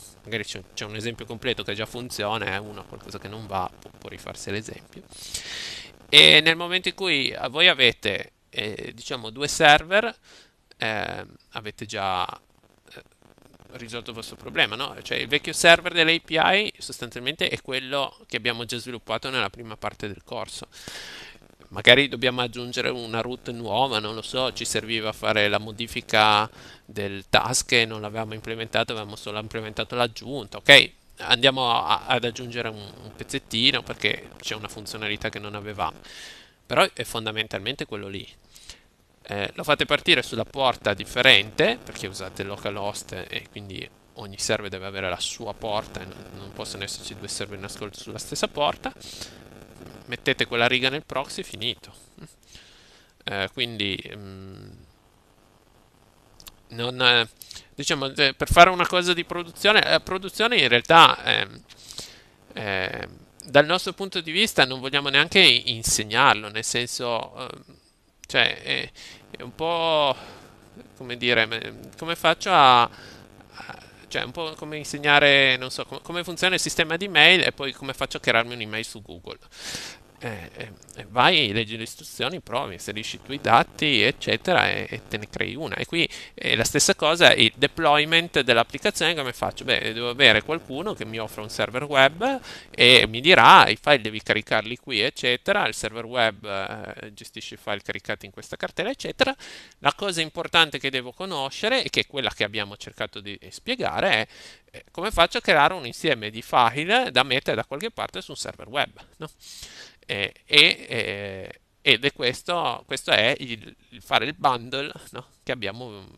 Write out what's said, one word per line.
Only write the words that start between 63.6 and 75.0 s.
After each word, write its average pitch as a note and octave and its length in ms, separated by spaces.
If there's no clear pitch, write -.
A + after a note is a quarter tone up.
nostro F3+ 280
punto F#3+ 260
di D#3+ 100
vista F3+ 340
non C3 140
vogliamo C#3 300
neanche D3 320
i-, B2 340
insegnarlo, A2 760
nel A2 120
senso, A#2+ 760
ehm, - 280
cioè, - 340
è, C3 280
è - 120
un B2 120
po', D#3+ 600
come B2 200
dire, A#2+ 300
me-, A2 520
come E3 180
faccio E3+ 360
a... C3 300
a, A#2 80
cioè, - 140
un A#2+ 100
po' D#3+ 240
come D3+ 200
insegnare, C#3+ 800